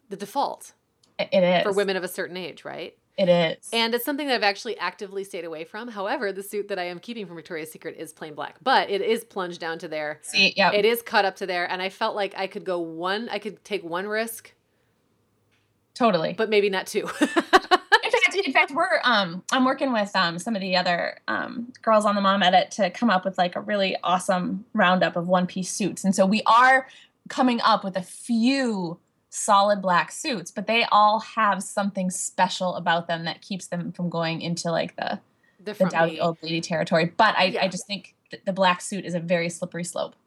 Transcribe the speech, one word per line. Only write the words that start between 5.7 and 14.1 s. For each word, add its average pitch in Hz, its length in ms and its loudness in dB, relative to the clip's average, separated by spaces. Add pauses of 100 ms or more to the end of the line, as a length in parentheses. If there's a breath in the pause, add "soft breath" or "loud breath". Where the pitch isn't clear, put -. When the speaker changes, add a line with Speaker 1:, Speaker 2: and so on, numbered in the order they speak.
Speaker 1:
However, 208 440 -4
the 190 100 -10
suit 202 260 -6
that 190 120 -4
I 175 40 -4
am 175 140 -8
keeping 226 280 -10
from 170 100 -16
Victoria's 156 340 -10
Secret - 260 -14
is 160 160 -12
plain 156 220 -14
black, 147 280 -10
but 202 280 4
it 196 120 0
is 220 220 0
plunged 175 360 -8
down 165 200 -6
to 175 80 -12
there. 151 340 -6
Speaker 2:
See, 196 340 0
yeah. 190 160 4
Speaker 1:
It 208 120 4
is 233 160 4
cut 214 240 0
up 190 120 -2
to 196 100 -8
there, 180 240 -4
and 180 100 -4
I 190 100 -4
felt 220 260 -4
like 196 200 -4
I 190 120 -6
could 190 160 -12
go 175 160 -2
one, 175 480 -4
I 208 100 -6
could 202 240 -12
take 175 220 -6
one 175 240 -6
risk. 220 440 -6 (1400)